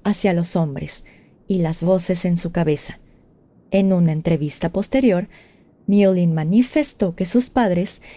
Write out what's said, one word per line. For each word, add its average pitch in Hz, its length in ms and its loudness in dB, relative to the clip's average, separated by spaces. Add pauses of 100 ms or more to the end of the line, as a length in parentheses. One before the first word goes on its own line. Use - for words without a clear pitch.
hacia 202 300 0
los 170 240 -2
hombres 151 480 -4 (420)
y 190 120 -2
las 160 240 -2
voces 185 420 0
en 175 120 0
su 170 140 -4
cabeza. 160 480 -2 (720)
En 196 220 2
una 170 200 2
entrevista 156 580 -2
posterior, 208 580 0 (580)
Mullin 190 480 4
manifestó 196 800 0
que 185 120 -4
sus 247 240 0
padres 190 520 -2 (140)